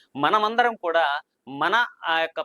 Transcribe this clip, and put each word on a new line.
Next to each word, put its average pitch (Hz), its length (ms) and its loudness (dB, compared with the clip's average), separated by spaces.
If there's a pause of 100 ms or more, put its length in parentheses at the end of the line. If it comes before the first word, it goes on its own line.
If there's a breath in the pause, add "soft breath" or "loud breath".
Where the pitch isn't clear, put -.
(140 soft breath)
మనమందరం 214 600 2 (100)
కూడా 165 200 2 (580)
మన 175 120 2 (360)
ఆ 165 40 0 (100)
యొక్క 160 200 -6